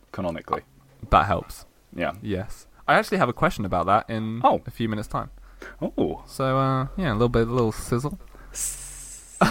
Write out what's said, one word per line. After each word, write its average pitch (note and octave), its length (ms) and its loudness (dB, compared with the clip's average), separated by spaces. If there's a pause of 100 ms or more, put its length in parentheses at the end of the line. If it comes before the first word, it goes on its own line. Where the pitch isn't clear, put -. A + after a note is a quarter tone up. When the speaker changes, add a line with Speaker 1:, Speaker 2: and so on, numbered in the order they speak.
(120)
Speaker 1:
canonically. E2+ 500 -4 (480)
Speaker 2:
That F2 160 6
helps. - 400 -4 (280)
Speaker 1:
Yeah. E2 180 -2 (100)
Speaker 2:
Yes. G2+ 440 -6 (220)
I C#3+ 60 6
actually G3+ 240 2
have C#3 100 4
a A#2+ 40 -2
question D#3 320 0
about F2 220 2
that G#2 220 4
in A2 360 -4
Speaker 1:
Oh. - 220 4
Speaker 2:
a - 40 -10
few A2+ 180 -4
minutes' G#2+ 200 -4
time. A#2 220 -6 (520)
Speaker 1:
Oh. - 440 -2
Speaker 2:
So, C3 320 0
uh, C3+ 280 2 (100)
yeah, F#3 140 0
a G#2+ 40 0
little A#2 140 4
bit, A#2 200 4
a A#2 40 -4
little A#2 200 2
sizzle. C3 460 -2 (340)
<laughs> - 880 -12 (100)